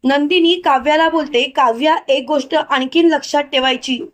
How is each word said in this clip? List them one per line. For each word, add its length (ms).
नंदिनी 500
काव्याला 540
बोलते, 340
"काव्या, 520
एक 200
गोष्ट 280
आणखीन 520
लक्षात 360
ठेवायची. 560